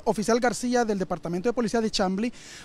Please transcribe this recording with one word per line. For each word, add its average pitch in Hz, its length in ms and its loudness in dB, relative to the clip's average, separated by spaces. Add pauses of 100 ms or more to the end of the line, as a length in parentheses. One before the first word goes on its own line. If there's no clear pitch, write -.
oficial 226 360 2
García 247 440 2
del 208 140 0
Departamento 180 500 -2
de 233 60 0
Policía 233 260 2
de 220 100 0
Chambly, 196 400 0 (340)